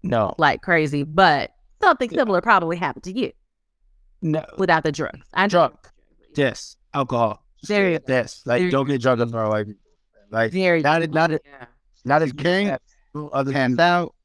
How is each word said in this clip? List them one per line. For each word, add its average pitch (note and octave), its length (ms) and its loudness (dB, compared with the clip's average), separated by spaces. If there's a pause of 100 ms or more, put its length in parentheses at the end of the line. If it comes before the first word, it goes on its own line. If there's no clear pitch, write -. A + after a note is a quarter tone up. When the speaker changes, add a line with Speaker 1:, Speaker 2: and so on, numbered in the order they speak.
Speaker 1:
No. A2 340 0
Speaker 2:
like, D3 240 0
crazy, D3+ 420 0
but D#3 480 2 (300)
something C#4+ 300 2
Speaker 1:
Yeah. E3+ 80 -4
Speaker 2:
similar G#3 220 2
probably F3 360 2
happened D3 260 -6
to F#3 80 -12
you G#3 200 -4 (920)
Speaker 1:
No. D#3 240 -2 (120)
Speaker 2:
without E3+ 260 2
the D#3 100 0
drugs. - 400 -8
I F#3 100 2
know. G3+ 60 2
Speaker 1:
Drunk. F3 260 2 (600)
Yes. - 420 -4 (160)
Alcohol. B2 500 -2 (220)
Speaker 2:
Very G3 420 0
Speaker 1:
Yes. B2+ 380 -2
Like, A#2+ 160 0
Speaker 2:
very F3+ 100 0
Speaker 1:
don't C3+ 160 0
get C#3 140 -2
drunk B2 180 2
and A#2+ 120 -2
throw, A2 180 -2
like, G#2+ 180 -2 (640)
like, A2+ 220 0
Speaker 2:
Very F3+ 280 2
Speaker 1:
not, D#3+ 300 0
not, D#3+ 200 0
Speaker 2:
yeah. D#3 80 -2 (640)
Speaker 1:
not C#3+ 160 4
as D#3 80 0
Speaker 3:
You B2 60 -8
can't F3 460 -2 (520)
Speaker 1:
other C3+ 180 -2
Speaker 3:
hand B2+ 300 0
out F3 320 2 (120)